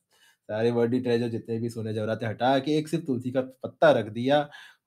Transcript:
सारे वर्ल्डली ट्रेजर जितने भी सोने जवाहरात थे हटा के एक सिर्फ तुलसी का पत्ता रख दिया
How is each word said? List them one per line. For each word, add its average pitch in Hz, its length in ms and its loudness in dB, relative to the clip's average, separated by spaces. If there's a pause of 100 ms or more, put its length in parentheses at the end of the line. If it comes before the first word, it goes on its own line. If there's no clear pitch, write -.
(420)
सारे 113 280 0
वर्ल्डली 117 300 2
ट्रेजर 120 280 0
जितने 113 300 -6
भी 117 120 -4
सोने 110 240 -6
जवाहरात 110 280 -2
थे 117 40 -2
हटा 123 320 2
के 139 200 0
एक 151 100 -4
सिर्फ 165 180 -4
तुलसी 123 240 -2
का 131 100 -2
पत्ता - 500 2
रख 117 160 4
दिया 135 440 0 (360)